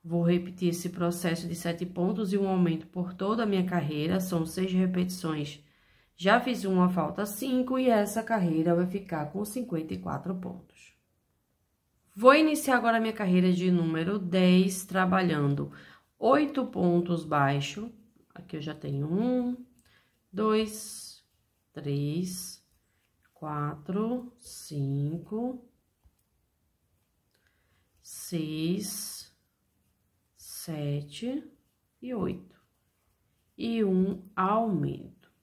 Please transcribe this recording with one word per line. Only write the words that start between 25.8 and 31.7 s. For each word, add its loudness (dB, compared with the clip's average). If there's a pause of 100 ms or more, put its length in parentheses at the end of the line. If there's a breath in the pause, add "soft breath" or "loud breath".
seis, -6 (1040)
sete -6 (540)